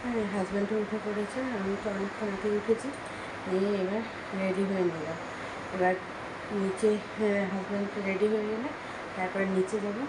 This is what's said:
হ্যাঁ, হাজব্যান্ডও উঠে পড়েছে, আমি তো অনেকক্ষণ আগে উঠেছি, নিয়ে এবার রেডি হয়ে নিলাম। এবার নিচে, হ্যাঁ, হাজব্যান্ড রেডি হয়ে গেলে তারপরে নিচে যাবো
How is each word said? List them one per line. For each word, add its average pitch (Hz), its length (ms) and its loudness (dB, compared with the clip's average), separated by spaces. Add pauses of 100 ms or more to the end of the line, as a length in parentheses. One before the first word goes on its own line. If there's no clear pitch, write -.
হ্যাঁ, 233 220 2
হাজব্যান্ডও 202 520 0
উঠে 214 280 0
পড়েছে, 208 340 -2 (160)
আমি 196 280 0
তো 220 60 0
অনেকক্ষণ 202 380 -2
আগে 196 220 0
উঠেছি, 220 380 2 (600)
নিয়ে 190 240 4 (100)
এবার 202 220 0 (360)
রেডি 190 240 2
হয়ে 190 200 2
নিলাম। 165 340 0 (560)
এবার 185 200 4 (580)
নিচে, 196 380 4 (300)
হ্যাঁ, 202 220 4 (100)
হাজব্যান্ড 202 360 -2 (180)
রেডি 196 220 4
হয়ে 214 240 2
গেলে 240 180 -2 (460)
তারপরে 190 300 0
নিচে 190 340 2
যাবো 202 300 -2